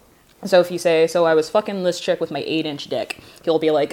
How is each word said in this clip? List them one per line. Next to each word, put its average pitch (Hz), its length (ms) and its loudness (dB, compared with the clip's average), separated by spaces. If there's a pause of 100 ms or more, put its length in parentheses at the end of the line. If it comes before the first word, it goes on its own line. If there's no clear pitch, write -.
(460)
So 185 160 6
if 175 100 -4
you 175 60 -6
say, 165 300 2
"So 170 180 2
I 160 100 4
was 160 140 2
fucking 202 340 -2
this 175 160 -2
chick 175 220 -2
with 160 100 -6
my 143 160 -6
eight-inch 156 400 -6
dick," - 320 -6 (240)
he'll 160 160 2
be 156 100 2
like, 147 220 2